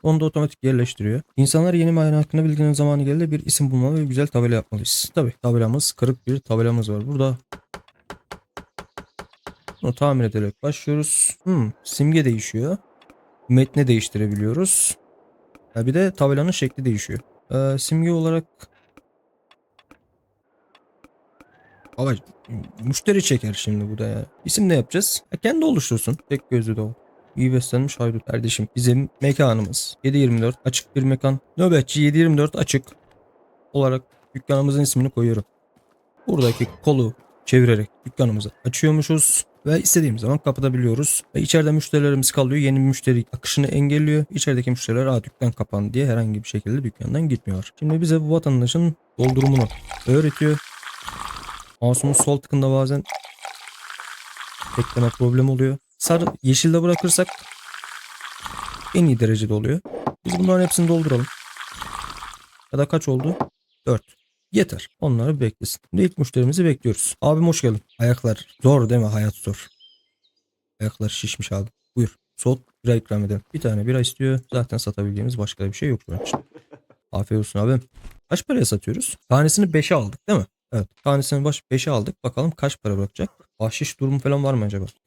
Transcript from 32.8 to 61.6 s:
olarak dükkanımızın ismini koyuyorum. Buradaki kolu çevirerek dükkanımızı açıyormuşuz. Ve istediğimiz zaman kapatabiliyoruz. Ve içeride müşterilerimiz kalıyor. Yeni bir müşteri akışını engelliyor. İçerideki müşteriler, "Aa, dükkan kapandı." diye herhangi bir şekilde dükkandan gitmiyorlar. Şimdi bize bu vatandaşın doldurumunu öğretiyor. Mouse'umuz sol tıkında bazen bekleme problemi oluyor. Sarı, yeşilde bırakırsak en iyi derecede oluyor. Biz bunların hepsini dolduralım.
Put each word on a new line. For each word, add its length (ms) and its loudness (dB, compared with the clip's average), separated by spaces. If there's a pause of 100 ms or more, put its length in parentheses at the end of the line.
olarak 280 0 (340)
dükkanımızın 460 2
ismini 280 2
koyuyorum. 340 0 (840)
Buradaki 400 0 (160)
kolu 300 2 (320)
çevirerek 440 4 (160)
dükkanımızı 460 -2 (140)
açıyormuşuz. 800 2 (200)
Ve 160 2
istediğimiz 400 2
zaman 160 0
kapatabiliyoruz. 880 0 (120)
Ve 60 0
içeride 300 4
müşterilerimiz 600 2
kalıyor. 300 0
Yeni 180 2
bir 40 4
müşteri 500 2
akışını 340 -2
engelliyor. 600 2
İçerideki 420 -2
müşteriler, 340 -2
"Aa, 180 0
dükkan 280 -2
kapandı." 420 -4
diye 140 0
herhangi 360 0
bir 40 -20
şekilde 360 -4
dükkandan 460 -2
gitmiyorlar. 500 -4
Şimdi 220 0
bize 200 2
bu 100 -2
vatandaşın 640 2 (240)
doldurumunu 480 4 (400)
öğretiyor. 520 2 (1200)
Mouse'umuz 360 2
sol 200 2
tıkında 340 0
bazen 320 0 (1700)
bekleme 320 0
problemi 420 2
oluyor. 260 0 (200)
Sarı, 280 0 (180)
yeşilde 380 4
bırakırsak 460 2 (1700)
en 100 4
iyi 140 4
derecede 340 2
oluyor. 280 0 (440)
Biz 140 -2
bunların 240 4
hepsini 240 2
dolduralım. 380 2 (1500)